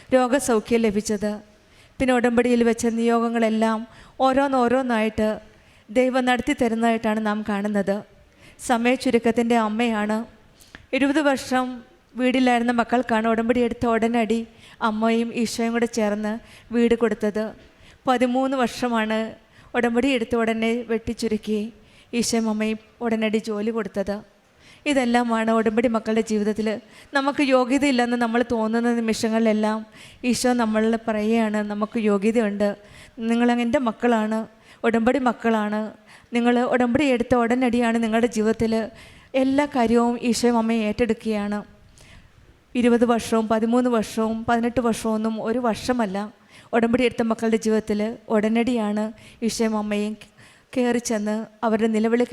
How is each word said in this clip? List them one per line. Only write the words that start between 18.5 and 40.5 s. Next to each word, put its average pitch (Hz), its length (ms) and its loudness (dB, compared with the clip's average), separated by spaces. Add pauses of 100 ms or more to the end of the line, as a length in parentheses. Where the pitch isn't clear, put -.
വർഷമാണ് 220 760 -2 (420)
ഉടമ്പടി 240 320 2
എടുത്ത 240 280 0
ഉടനെ 226 360 0 (160)
വെട്ടിച്ചുരുക്കി 220 840 -4 (400)
ഈശോയും 226 360 0
അമ്മയും 220 300 -2 (220)
ഉടനടി 220 360 -2 (100)
ജോലി 214 240 -4
കൊടുത്തത്. 202 500 -6 (640)
ഇതെല്ലാമാണ് 240 680 2
ഉടമ്പടി 226 360 2
മക്കളുടെ 220 340 0
ജീവിതത്തിൽ 214 580 -2 (340)
നമുക്ക് 277 300 0
യോഗ്യതയില്ലെന്ന് 254 760 2
നമ്മൾ 240 340 0
തോന്നുന്ന 233 420 0
നിമിഷങ്ങളിലെല്ലാം 220 920 0 (380)
ഈശോ 247 300 0
നമ്മളിൽ 220 540 0
പറയുകയാണ്, 214 500 0
"നമുക്ക് 208 420 -4
യോഗ്യതയുണ്ട്, 208 800 0 (420)
നിങ്ങൾ 233 320 2
എൻ്റെ 240 280 0
മക്കളാണ്, 220 680 0 (360)
ഉടമ്പടി 233 360 2
മക്കളാണ്, 220 720 -2 (420)
നിങ്ങൾ 240 260 2
ഉടമ്പടി 247 460 2
എടുത്ത 247 300 2
ഉടനടിയാണ് 233 680 2
നിങ്ങളുടെ 226 240 2
ജീവിതത്തിൽ 220 600 0 (460)
എല്ലാ 269 300 2 (100)
കാര്യവും 233 460 2
ഈശോയും 240 360 2